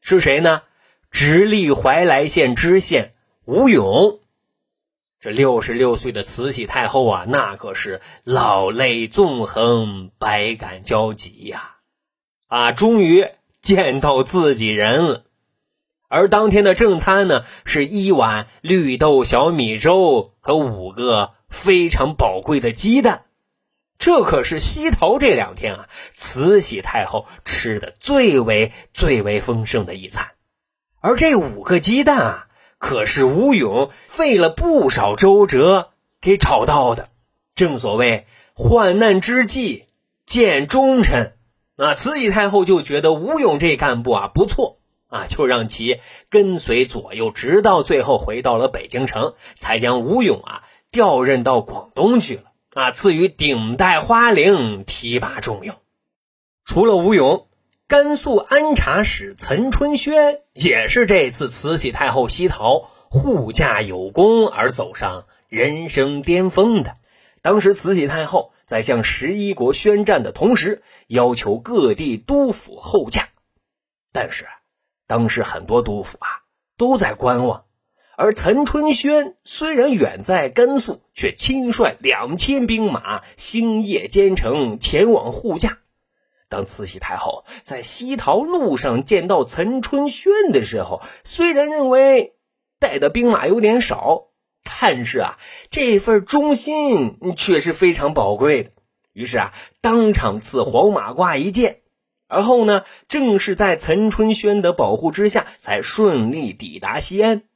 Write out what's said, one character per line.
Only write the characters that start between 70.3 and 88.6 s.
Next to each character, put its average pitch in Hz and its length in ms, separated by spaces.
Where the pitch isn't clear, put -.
同 226 240
时， - 260
要 120 260
求 113 240
各 147 340
地 131 240
督 269 380
抚 - 240
后 147 320
驾。 - 180
但 117 200
是 - 140
啊， - 60
当 117 220
时 113 140
很 90 240
多 117 160
督 104 200
抚 - 180
啊 - 200
都 247 180
在 180 160
观 123 340
望， - 180
而 208 160
岑 247 320
春 302 300
轩 294 500
虽 311 300
然 269 180
远 110 300
在 160 260
甘 247 320
肃， - 220
却 - 220
亲 254 380
率 220 280
两 123 360
千 262 300
兵 220 260
马 - 300
星 226 460
夜 202 260
兼 196 280
程 120 420
前 202 340
往 117 200
护 - 260
驾。 - 200
当 95 180
慈 101 200
禧 87 120
太 92 180
后 - 300
在 - 180
西 247 340
逃 208 280
路 302 340